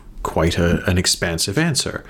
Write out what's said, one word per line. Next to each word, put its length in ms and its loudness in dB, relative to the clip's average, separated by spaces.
quite 360 0
a, 320 2
an 80 2
expansive 600 0
answer. 520 0